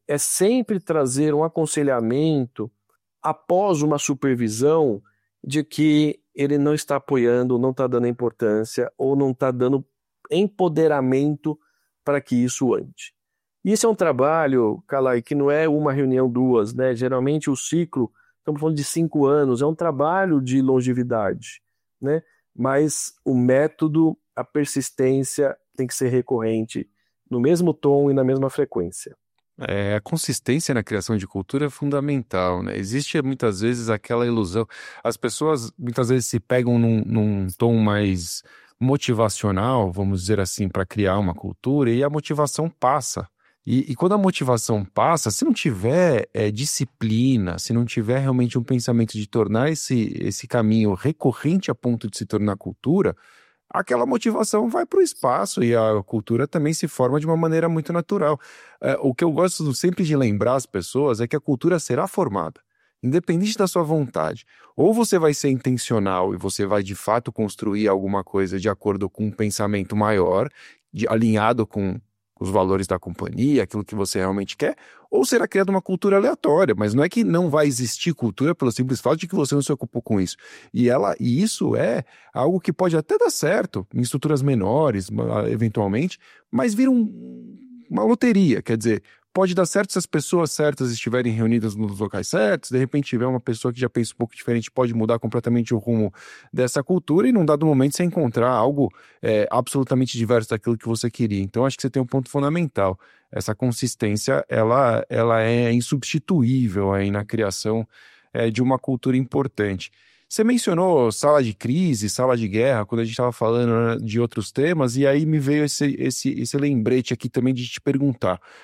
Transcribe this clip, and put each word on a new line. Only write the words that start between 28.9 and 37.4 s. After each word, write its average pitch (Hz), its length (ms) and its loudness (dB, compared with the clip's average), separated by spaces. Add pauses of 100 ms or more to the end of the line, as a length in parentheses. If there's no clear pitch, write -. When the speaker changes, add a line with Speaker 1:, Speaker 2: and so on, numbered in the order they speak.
Speaker 2:
É, 101 360 -2
a 107 40 0
consistência 143 760 -4
na 117 80 0
criação 107 360 -4
de 95 100 -4
cultura 139 380 -4
é 143 40 -2
fundamental, 131 920 -2
né? 95 140 -6
Existe 120 440 -4
muitas 127 380 -2
vezes 117 300 -2
aquela 120 360 -2
ilusão, 110 400 0 (380)
as 117 140 -2
pessoas 127 600 -2
muitas 120 300 -2
vezes 127 200 2
se 120 120 -2
pegam 120 400 2
num, 113 260 4
num 107 420 0 (100)